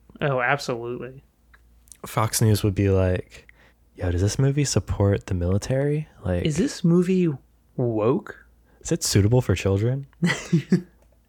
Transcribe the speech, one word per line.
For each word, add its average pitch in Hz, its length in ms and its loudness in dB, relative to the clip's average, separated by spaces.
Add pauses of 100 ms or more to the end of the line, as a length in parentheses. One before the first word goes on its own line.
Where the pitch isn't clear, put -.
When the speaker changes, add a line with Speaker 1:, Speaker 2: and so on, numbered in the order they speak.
(200)
Speaker 1:
Oh, 135 220 -2
absolutely. 123 840 -6 (840)
Speaker 2:
Fox - 360 0
News 107 220 4
would 104 120 2
be 101 140 2
like, 92 640 0 (440)
"Yo, 92 160 -4
does 87 100 0
this 101 180 0
movie 139 260 2
support - 600 0
the 101 80 -4
military? 135 720 -2 (180)
Like, 90 200 0
Speaker 1:
Is 151 120 -2
this 247 260 -4
movie 175 460 2 (480)
woke? 120 680 -2 (360)
Speaker 2:
is - 100 -6
it 170 120 -4
suitable 110 380 4
for 104 140 0
children?" 113 520 -2 (140)
Speaker 1:
<laughs> 175 680 0 (420)